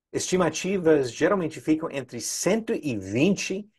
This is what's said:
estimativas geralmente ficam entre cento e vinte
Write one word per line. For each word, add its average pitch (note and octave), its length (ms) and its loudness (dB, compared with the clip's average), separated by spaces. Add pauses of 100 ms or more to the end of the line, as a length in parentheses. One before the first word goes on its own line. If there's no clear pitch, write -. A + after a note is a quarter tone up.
(140)
estimativas D#3+ 960 2
geralmente E3 480 0
ficam D#3 320 0
entre B2 300 -8
cento A3 520 -2
e C3+ 240 -4
vinte F3+ 800 0